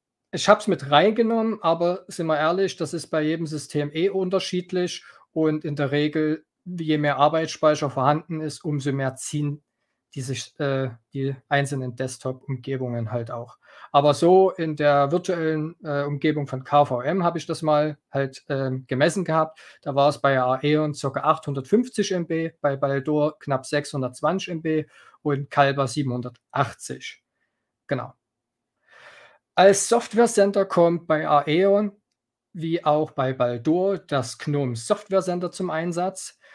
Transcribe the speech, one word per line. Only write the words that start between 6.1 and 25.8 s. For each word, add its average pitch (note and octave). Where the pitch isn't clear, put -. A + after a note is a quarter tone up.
je D#3+
mehr C#3+
Arbeitsspeicher D3+
vorhanden D3
ist, D3+
umso D3
mehr C3+
ziehen D3
die C#3
sich, B2
äh, C3+
die C3+
einzelnen C#3
Desktop-Umgebungen B2+
halt A#2
auch. A#2+
Aber C#3+
so F#3
in D#3+
der C#3+
virtuellen, D#3+
äh, C#3+
Umgebung D3
von C3
K D3
V B2
M E3+
habe E3+
ich -
das D#3+
mal D3+
halt, C#3
ähm, C3
gemessen E3+
gehabt. D#3+
Da C#3
war C#3
es C#3+
bei C3+
Aeon D3
circa C3+
achthundertfünfzig D#3
M F3
B, E3
bei C#3
Baldur C#3+
knapp C3+
sechshundertzwanzig D3
M E3
B D#3
und C#3+
Kalber C#3